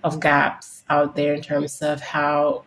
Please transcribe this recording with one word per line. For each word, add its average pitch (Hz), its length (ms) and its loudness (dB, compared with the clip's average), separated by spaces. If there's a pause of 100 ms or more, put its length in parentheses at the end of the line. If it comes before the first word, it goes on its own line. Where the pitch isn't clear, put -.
of 160 160 -2
gaps - 680 0
out 147 260 2
there 147 180 0
in 143 80 -4
terms 147 400 -4
of 147 180 -2
how 147 680 -2